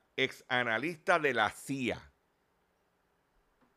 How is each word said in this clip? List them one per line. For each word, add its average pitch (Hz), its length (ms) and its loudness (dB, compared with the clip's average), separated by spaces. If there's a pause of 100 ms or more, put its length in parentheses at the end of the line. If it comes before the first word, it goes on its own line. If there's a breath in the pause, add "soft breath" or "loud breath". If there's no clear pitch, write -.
(160)
ex 127 320 -2
analista 127 720 0
de 143 140 2
la 110 160 2
cia. 123 600 -6 (1700)